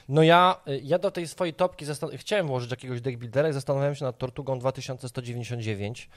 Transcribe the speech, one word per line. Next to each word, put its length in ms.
No 140
ja, 460
y, 160
ja 140
do 120
tej 180
swojej 260
topki 320
zastan-, 320
chciałem 280
włożyć 240
jakiegoś 300
deckbuildera 480
i 40
zastanawiałem 420
się 100
nad 140
Tortugą 400
dwa 140
tysiące 360
sto 140
dziewięćdziesiąt 400
dziewięć, 540